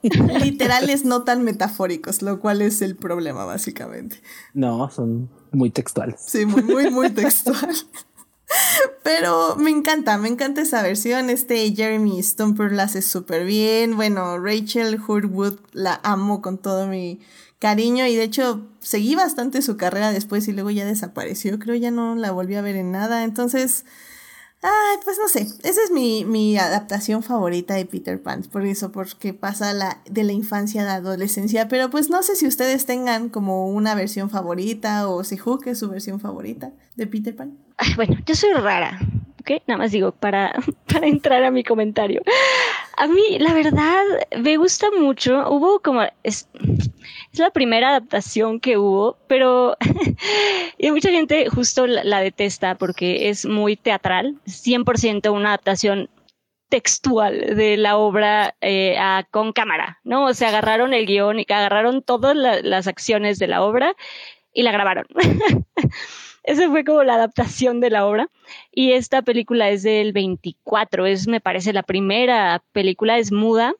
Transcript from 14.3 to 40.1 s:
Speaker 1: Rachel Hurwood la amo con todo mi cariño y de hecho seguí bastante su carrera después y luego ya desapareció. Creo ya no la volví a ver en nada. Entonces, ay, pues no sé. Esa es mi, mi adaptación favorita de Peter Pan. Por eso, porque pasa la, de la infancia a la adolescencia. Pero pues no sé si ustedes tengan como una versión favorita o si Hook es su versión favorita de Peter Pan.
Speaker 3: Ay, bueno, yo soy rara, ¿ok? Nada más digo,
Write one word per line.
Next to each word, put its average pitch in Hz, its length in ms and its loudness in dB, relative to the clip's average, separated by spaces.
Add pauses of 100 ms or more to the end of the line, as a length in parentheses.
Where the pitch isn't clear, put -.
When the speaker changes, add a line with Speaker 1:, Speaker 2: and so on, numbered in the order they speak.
Speaker 1:
Rachel 214 680 -2
Hurwood 202 540 -2 (120)
la 185 320 -2
amo 202 380 -2
con 190 160 -6
todo 190 300 -4
mi 185 320 -8 (400)
cariño 233 480 0
y 240 80 2
de 226 80 2
hecho 226 440 -2 (140)
seguí 220 340 -2
bastante 285 460 -2
su 214 160 -2
carrera 196 340 -2
después 208 360 -4
y 208 60 -4
luego 196 160 -4
ya 202 160 -2
desapareció. 202 760 -6
Creo 226 160 -4
ya 240 160 -2
no 233 240 -2
la 220 160 -4
volví 185 240 -4
a 202 60 -4
ver 202 140 -4
en 180 160 -4
nada. 226 320 -2
Entonces, 247 640 -2 (760)
ay, 403 420 2
pues 381 180 -4
no 415 60 0
sé. 262 140 0 (220)
Esa 370 200 2
es 359 80 0
mi, 233 320 2
mi 214 340 2
adaptación 202 640 -2
favorita 185 500 -2
de 190 120 -2
Peter 185 360 -8
Pan. 185 220 -8
Por 202 220 -6
eso, 196 260 -4
porque 190 420 -10
pasa 202 400 -6
la, 190 360 -6
de 214 140 -2
la 208 100 2
infancia 208 500 -2
a - 20 -2
la 196 100 -2
adolescencia. 202 720 -2
Pero 254 220 0
pues 294 200 0
no 349 140 2
sé 381 120 -2
si 311 120 0
ustedes 262 380 0
tengan 247 440 -2
como 190 400 -2
una 214 260 0
versión 202 340 -4
favorita 208 800 -2
o 180 160 -2
si 202 120 -8
Hook 254 300 -4
es 247 120 -6
su 208 100 -6
versión 196 300 -8
favorita 208 520 -12 (240)
de 220 120 -6
Peter 214 280 -6
Pan. 269 220 -14 (200)
Speaker 3:
Ay, - 180 -2
bueno, 226 200 2 (120)
yo 311 80 2
soy 415 180 4
rara, 190 460 0 (400)
¿ok? - 260 -4
Nada 226 140 0
más 220 120 0
digo, 190 200 0